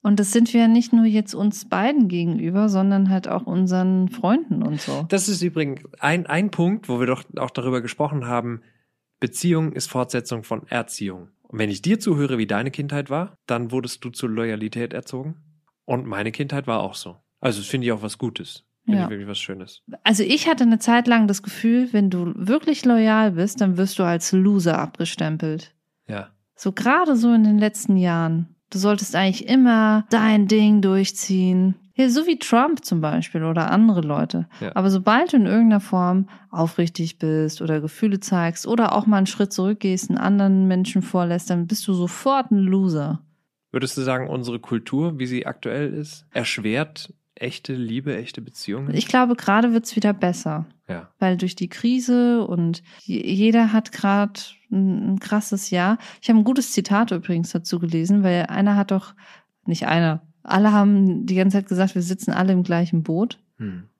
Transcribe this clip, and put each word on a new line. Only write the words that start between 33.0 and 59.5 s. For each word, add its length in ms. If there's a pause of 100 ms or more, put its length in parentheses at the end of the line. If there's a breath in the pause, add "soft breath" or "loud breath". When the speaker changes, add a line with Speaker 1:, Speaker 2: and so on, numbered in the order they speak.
Speaker 1:
Beispiel 420
oder 260
andere 300
Leute. 480 (120)
Speaker 2:
Ja. 140
Speaker 1:
Aber 160
sobald 420
du 40
in 100
irgendeiner 340
Form 480 (220 loud breath)
aufrichtig 680
bist 420
oder 200
Gefühle 400
zeigst 460
oder 280
auch 120
mal 120
einen 80
Schritt 260
zurückgehst, 560
einen 100
anderen 500
Menschen 340
vorlässt, 480
dann 160
bist 200
du 60
sofort 580
ein 80
Loser. 600 (520)
Speaker 2:
Würdest 260
du 40
sagen, 260
unsere 300
Kultur, 600
wie 80
sie 200
aktuell 460
ist, 380
erschwert 840 (220)
echte 400
Liebe, 420
echte 240
Beziehungen? 540
Speaker 1:
Ich 140
glaube, 280
gerade 360
wird's 240
wieder 160
besser. 540 (220)
Speaker 2:
Ja. 300
Speaker 1:
Weil 180
durch 200
die 120
Krise 800
und 360 (180 soft breath)
je-, 260
jeder 460
hat 200
grad 600 (160)
ein, 440
ein 60
krasses 500
Jahr. 280 (220 loud breath)
Ich 80
habe 100
ein 60
gutes 280
Zitat 380
übrigens 400
dazu 300
gelesen, 420
weil 240
einer 300
hat 160
doch, 220 (520 soft breath)